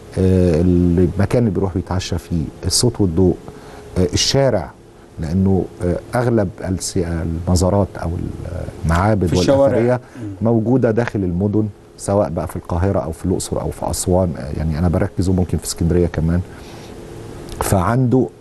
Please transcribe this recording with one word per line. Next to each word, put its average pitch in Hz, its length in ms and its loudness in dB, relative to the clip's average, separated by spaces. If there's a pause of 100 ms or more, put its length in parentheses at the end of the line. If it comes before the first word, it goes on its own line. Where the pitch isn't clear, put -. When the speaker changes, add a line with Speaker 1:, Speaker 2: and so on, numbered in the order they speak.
(180)
Speaker 1:
آه، 92 420 4
المكان 90 800 4
اللي 113 120 2
بيروح 92 200 -2
بيتعشى 92 440 -4
فيه، 82 240 -2 (240)
الصوت - 340 0
والضوء، 90 340 4 (640)
آه، 90 140 2
الشارع، 113 580 0 (500)
لأنه، 95 440 2 (200)
آه، 87 140 0 (160)
أغلب 117 340 2 (160)
السي-، 92 420 -4 (420)
المزارات 92 400 2 (140)
أو 87 80 -4 (720)
المعابد 90 420 2
Speaker 2:
في 80 60 -2
الشوارع. 135 300 4
Speaker 1:
والأثرية 123 380 2 (220)
Speaker 2:
مم. 107 60 -10 (140)
Speaker 1:
موجودة 117 480 4
داخل 113 340 0
المدن، 101 440 0 (300)
سواء 101 320 0
بقى 85 180 -4
في - 80 -10
القاهرة 92 420 0
أو 80 140 -4
في - 140 -10
الأقصر - 340 -2
أو - 100 -4
في - 200 -8
أسوان. 90 460 0
آه، 67 200 -10
يعني 78 220 -2
أنا 87 100 2
بركز 92 400 0
وممكن 90 300 0
في - 60 -8
اسكندرية 85 420 2
كمان. 82 340 0 (1200)
فعنده، 117 640 2 (140)